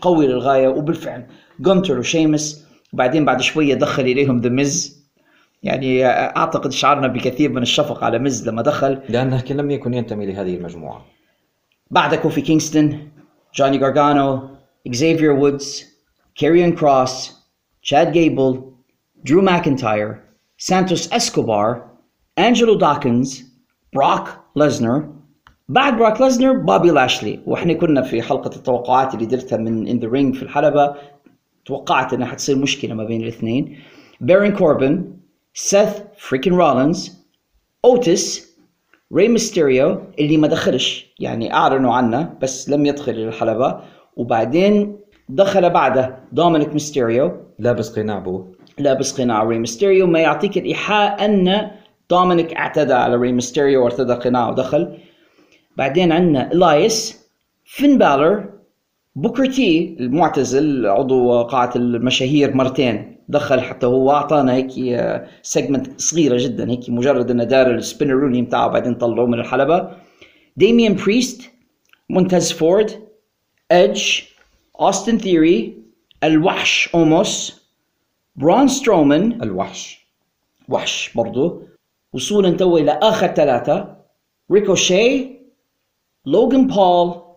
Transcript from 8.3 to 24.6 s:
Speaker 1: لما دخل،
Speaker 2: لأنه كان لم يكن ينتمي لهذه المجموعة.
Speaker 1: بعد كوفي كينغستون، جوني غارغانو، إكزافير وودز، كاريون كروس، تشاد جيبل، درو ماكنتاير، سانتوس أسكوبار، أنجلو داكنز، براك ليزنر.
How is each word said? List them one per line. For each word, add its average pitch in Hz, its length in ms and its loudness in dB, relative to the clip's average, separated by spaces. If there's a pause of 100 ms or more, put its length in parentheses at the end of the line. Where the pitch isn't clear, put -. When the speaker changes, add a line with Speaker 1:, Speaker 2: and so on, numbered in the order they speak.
Speaker 1:
لما 113 140 -4
دخل، 139 460 0
Speaker 2:
لأنه 127 320 0
كان 139 160 -6
لم 143 140 -2
يكن 127 240 -4
ينتمي 110 320 -6
لهذه 95 300 -6
المجموعة. 82 480 -14 (840)
Speaker 1:
بعد 160 240 0
كوفي 151 260 -2
كينغستون، 151 720 -2 (440)
جوني 139 240 0
غارغانو، 139 640 2 (460)
إكزافير 151 460 0
وودز، 139 520 -2 (500)
كاريون 170 380 2
كروس، 135 600 0 (500)
تشاد 151 300 2
جيبل، 135 500 2 (640)
درو 262 160 2
ماكنتاير، 127 760 0 (440)
سانتوس 185 540 -2
أسكوبار، 117 720 -2 (540)
أنجلو 226 360 4
داكنز، 135 680 0 (480)
براك 165 320 0 (320)
ليزنر. 143 520 0 (600)